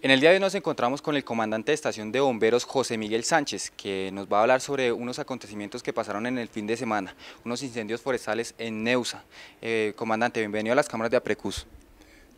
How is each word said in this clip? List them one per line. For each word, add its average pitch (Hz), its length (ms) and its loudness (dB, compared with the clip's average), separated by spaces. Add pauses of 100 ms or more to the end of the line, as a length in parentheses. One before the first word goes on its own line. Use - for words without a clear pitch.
En 135 60 4
el 135 100 6
día 147 80 8
de 180 60 10
hoy 190 60 4
nos 190 140 0
encontramos 143 460 -2
con 147 160 -2
el 135 80 -2
comandante 110 480 -2
de - 20 6
estación 107 380 -4
de 127 80 2
bomberos, 120 440 4
José 123 340 -2
Miguel 110 260 -2
Sánchez, 143 500 0
que 95 380 -4
nos 98 180 -6
va 104 60 4
a 104 60 6
hablar 127 180 6
sobre 131 320 0
unos 120 260 -6
acontecimientos 107 640 -10
que 135 120 -6
pasaron 104 320 -2
en 127 100 -2
el 117 120 -6
fin 107 180 -8
de 113 100 0
semana, 107 400 -2 (260)
unos 120 200 -6
incendios 117 400 -6
forestales 117 560 -2
en 110 260 -6
Neusa. 120 400 0 (380)
Eh, 110 340 0
comandante, 117 440 0
bienvenido 107 340 0
a - 20 6
las 147 140 2
cámaras 117 200 -2
de 123 60 4
Aprecus. - 500 -2 (720)